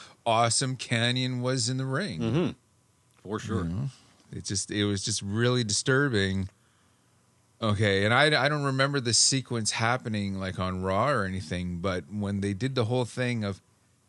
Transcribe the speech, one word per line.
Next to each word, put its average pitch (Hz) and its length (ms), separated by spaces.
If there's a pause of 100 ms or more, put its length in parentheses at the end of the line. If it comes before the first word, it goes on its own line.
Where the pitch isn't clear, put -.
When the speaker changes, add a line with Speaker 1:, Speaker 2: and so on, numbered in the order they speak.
(260)
Speaker 1:
awesome 117 520
Kanyon 123 640
was 123 280
in 131 80
the 131 80
ring. 131 360
Speaker 2:
Mm-hmm. 120 280 (760)
For 104 140
sure. - 280
Speaker 1:
You 85 40
know? 127 200 (460)
It 92 100
just, 95 260
it 104 140
was 101 200
just 110 160
really 117 420
disturbing. 101 840 (1120)
Okay, 101 440
and 110 80
I, 143 320
I - 20
don't 147 160
remember 139 380
the 117 120
sequence 120 580
happening, 107 680
like, 95 200
on 92 220
Raw 98 280
or 113 160
anything, 90 560
but 92 280
when 101 300
they 101 140
did 127 200
the 123 120
whole 123 180
thing 120 400
of 101 180 (480)